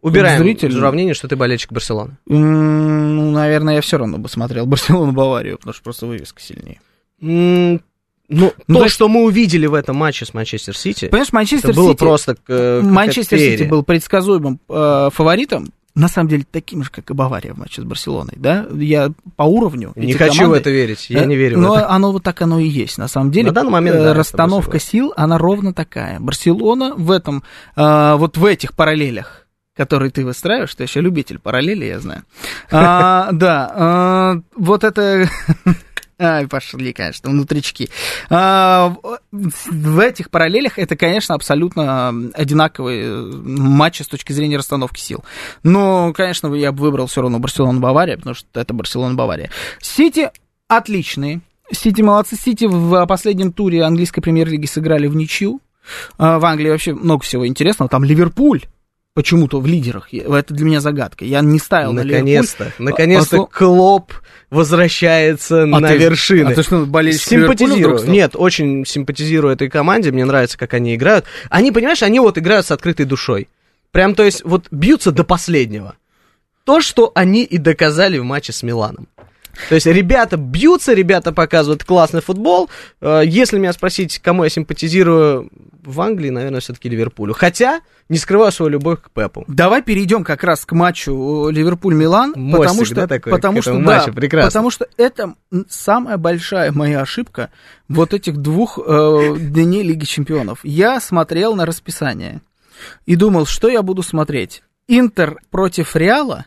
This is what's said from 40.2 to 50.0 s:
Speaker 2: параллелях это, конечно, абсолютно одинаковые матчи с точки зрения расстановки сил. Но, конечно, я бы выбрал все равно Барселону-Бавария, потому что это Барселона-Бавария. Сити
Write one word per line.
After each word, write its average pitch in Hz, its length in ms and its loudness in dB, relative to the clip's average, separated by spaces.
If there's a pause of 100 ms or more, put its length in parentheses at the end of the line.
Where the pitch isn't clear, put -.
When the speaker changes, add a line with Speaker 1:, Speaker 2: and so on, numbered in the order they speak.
Speaker 2:
параллелях 185 460 -2
это, 170 200 -4
конечно, 180 400 -2
абсолютно 143 720 -2 (260)
одинаковые 127 880 -2 (200)
матчи 139 580 2
с - 60 -14
точки - 240 -12
зрения 147 240 -4
расстановки 135 440 -6
сил. - 220 -12 (400)
Но, 185 500 2
конечно, 175 420 -4
я 143 180 -2
бы 139 100 -8
выбрал 139 240 0
все 127 160 -4
равно 123 160 -2
Барселону-Бавария, 131 800 0
потому - 180 -12
что - 140 -20 (120)
это 117 140 -6
Барселона-Бавария. 123 760 -6 (300)
Сити 311 500 0 (360)